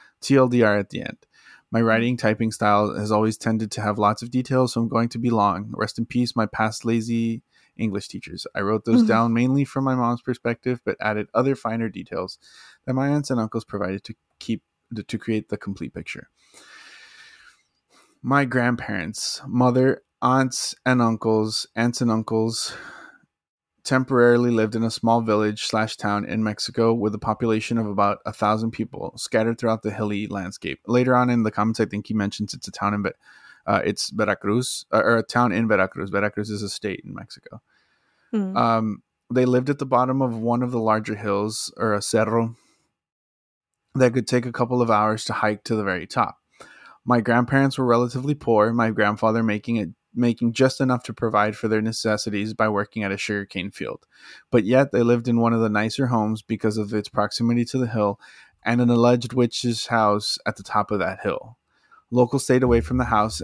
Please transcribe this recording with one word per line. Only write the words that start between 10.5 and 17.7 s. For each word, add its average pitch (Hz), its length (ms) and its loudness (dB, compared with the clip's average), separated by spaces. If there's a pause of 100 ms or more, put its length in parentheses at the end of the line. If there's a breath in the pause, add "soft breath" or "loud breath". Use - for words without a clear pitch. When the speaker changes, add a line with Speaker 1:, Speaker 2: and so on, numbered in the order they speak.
Speaker 1:
but - 160 -4
added 107 320 -2
other 127 220 2
finer 113 340 -4
details 92 500 -10 (460 loud breath)
that 131 80 -4
my 135 160 0
aunts 143 220 0
and 120 80 0
uncles 110 260 -4
provided 98 400 -6
to 110 80 -14 (260)
keep, - 220 -4 (460)
to 113 100 -6
create 107 320 -4
the 104 80 -6
complete - 360 -10
picture. - 360 -14 (1900 loud breath)